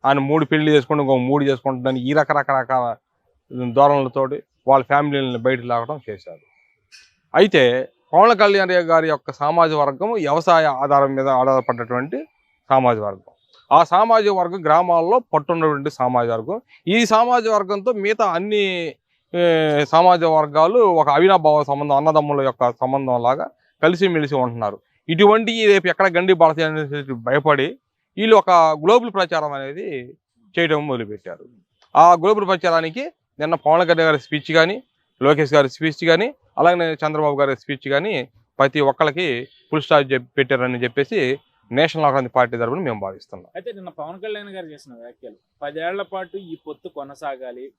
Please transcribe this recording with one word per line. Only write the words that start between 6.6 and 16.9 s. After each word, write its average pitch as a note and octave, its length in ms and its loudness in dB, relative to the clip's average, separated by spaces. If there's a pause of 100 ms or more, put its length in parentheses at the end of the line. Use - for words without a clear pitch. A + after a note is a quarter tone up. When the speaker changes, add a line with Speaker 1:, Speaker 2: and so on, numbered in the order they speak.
Speaker 1:
అయితే C3 540 2 (240)
పవన్ G3+ 260 6
కళ్యాణ్ G3+ 320 2
గారి E3 380 2
యొక్క D3 220 -6
సామాజిక D#3 460 0
వర్గం D3 340 -2
వ్యవసాయ D#3+ 540 2
ఆధారం C#3 500 0
మీద C3+ 120 -2
ఆధారపడ్డటువంటి C3 1000 -2 (440)
సామాజిక A#2+ 340 2
వర్గం. G2 300 -10 (380)
ఆ D#3+ 120 6
సామాజిక G#3 480 2
వర్గం F3+ 340 -4
గ్రామాల్లో E3+ 540 2
పట్టున్నటువంటి D3+ 680 -2
సామాజిక B2 440 -2
వర్గం. C3+ 280 -6 (260)
ఈ A3 180 0